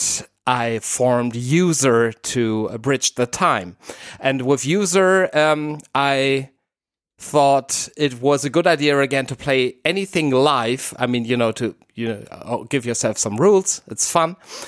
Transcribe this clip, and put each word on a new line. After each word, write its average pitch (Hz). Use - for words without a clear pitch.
I 117
formed 123
User 127
to, 110
uh, 120
bridge 131
the 123
time. 110
And 135
with 131
User, 185
um, 151
I 135
thought 139
it 131
was 143
a 143
good 165
idea 147
again 135
to 135
play 127
anything 170
live. 131
I 127
mean, 123
you 120
know, 113
to, 107
you 117
know, 104
uh, -
give 120
yourself 113
some 107
rules. 190
It's -
fun. 170